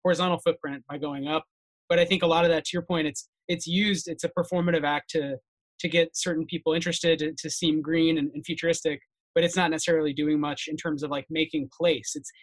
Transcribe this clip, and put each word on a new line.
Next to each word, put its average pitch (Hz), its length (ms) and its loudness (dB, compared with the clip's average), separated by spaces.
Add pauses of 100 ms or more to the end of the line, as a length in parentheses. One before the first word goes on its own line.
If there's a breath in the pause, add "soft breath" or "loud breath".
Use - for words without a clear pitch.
horizontal 180 360 2
footprint 143 480 -2
by 147 100 -10
going 143 300 -6
up. 156 160 -2 (440)
But 170 120 4
I 175 40 6
think 175 180 2
a 180 40 2
lot 165 180 4
of 170 60 4
that, 160 140 2
to - 80 -6
your 175 100 -4
point, 165 240 -2
it's, - 220 -8 (200)
it's 175 180 -4
used, 185 420 0
it's 165 160 -8
a 170 40 -2
performative 170 560 0
act 147 260 -2
to, 139 260 -2 (420)
to 170 100 -4
get 165 280 2
certain 160 300 -2
people 160 260 -2
interested, 165 480 2
to, 151 120 -2
to 156 180 -10
seem 156 300 0
green 165 380 2
and, 147 160 -2
and 147 100 -10
futuristic, 160 560 -2 (340)
but 170 100 4
it's 170 120 0
not 175 140 4
necessarily 160 420 0
doing 151 280 0
much 147 280 -4
in 156 80 -6
terms 151 280 -4
of, 143 60 -8
like, 143 200 -6
making 160 460 -2
place. 160 400 0
It's, 143 140 -12 (120)